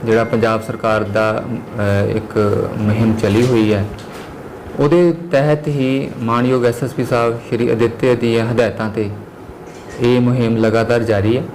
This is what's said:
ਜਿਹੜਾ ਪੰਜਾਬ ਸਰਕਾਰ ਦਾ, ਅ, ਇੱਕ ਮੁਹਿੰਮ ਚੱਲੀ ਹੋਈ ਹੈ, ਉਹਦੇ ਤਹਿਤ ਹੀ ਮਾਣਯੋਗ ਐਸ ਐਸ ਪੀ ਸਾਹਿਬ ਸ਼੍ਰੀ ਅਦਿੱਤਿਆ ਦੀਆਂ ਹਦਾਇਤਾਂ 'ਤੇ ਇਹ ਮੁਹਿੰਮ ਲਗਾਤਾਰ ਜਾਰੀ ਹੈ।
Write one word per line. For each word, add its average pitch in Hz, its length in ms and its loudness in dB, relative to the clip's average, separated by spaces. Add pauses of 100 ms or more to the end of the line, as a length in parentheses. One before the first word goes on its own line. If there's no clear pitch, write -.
ਜਿਹੜਾ 113 200 2
ਪੰਜਾਬ 110 380 0
ਸਰਕਾਰ 110 400 -2
ਦਾ, 110 460 0
ਅ, 104 680 -2
ਇੱਕ 107 480 0 (140)
ਮੁਹਿੰਮ 107 360 2
ਚੱਲੀ 110 320 2
ਹੋਈ 113 260 4
ਹੈ, 101 120 0 (960)
ਉਹਦੇ 170 340 4 (180)
ਤਹਿਤ 151 360 2
ਹੀ 135 420 0 (100)
ਮਾਣਯੋਗ 120 460 2
ਐਸ 120 180 0
ਐਸ 123 80 -4
ਪੀ 131 120 -2
ਸਾਹਿਬ 117 320 0
ਸ਼੍ਰੀ 117 360 -2
ਅਦਿੱਤਿਆ 117 420 2
ਦੀਆਂ 117 380 0
ਹਦਾਇਤਾਂ 113 360 0
'ਤੇ 104 220 -4 (880)
ਇਹ 123 200 4
ਮੁਹਿੰਮ 123 360 2
ਲਗਾਤਾਰ 113 460 2
ਜਾਰੀ 110 340 2
ਹੈ। 131 60 -2 (120)